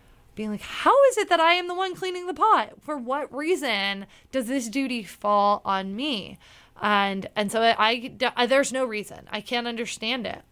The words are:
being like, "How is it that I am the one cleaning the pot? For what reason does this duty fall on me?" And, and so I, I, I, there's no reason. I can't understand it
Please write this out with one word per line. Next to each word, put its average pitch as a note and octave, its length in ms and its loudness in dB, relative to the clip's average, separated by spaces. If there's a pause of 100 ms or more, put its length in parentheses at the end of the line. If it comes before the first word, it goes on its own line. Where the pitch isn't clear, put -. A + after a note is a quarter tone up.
(340)
being G#3+ 160 -8
like, G#3 120 -8
"How - 320 2 (160)
is A4 80 0
it G4+ 100 2
that E4+ 100 4
I E4 160 6
am F4+ 140 -2
the F4+ 60 -6
one F#4 200 -2
cleaning F4+ 320 -6
the F4+ 60 -4
pot? E4+ 480 2
For D4+ 160 -8
what C4 380 -6
reason A#3+ 720 -2 (260)
does B3+ 140 -2
this A#3+ 240 -2
duty B3 320 -2
fall G3+ 640 2
on G3 280 -2
me?" B3+ 440 -6 (420)
And, G3 560 0
and G#3 160 -2
so A3 80 0
I, A3+ 180 6
I, A#3 600 0
I, B3 80 2
there's C4+ 260 2
no C4 140 -2
reason. G#3+ 440 -8
I G#3+ 120 -6
can't A#3+ 240 -4
understand A#3 600 -6
it - 140 -8 (120)